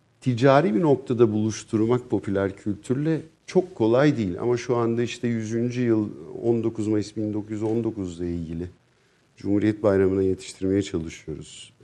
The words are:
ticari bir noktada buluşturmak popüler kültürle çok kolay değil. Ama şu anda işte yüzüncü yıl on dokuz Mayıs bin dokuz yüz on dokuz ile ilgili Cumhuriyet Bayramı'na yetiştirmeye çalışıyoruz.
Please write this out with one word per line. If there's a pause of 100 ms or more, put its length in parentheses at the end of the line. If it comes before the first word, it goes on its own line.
(220)
ticari
bir
noktada
buluşturmak
popüler
kültürle (240)
çok
kolay
değil.
Ama
şu
anda
işte
yüzüncü
yıl (340)
on
dokuz
Mayıs
bin
dokuz
yüz
on
dokuz
ile
ilgili (720)
Cumhuriyet
Bayramı'na
yetiştirmeye
çalışıyoruz. (100)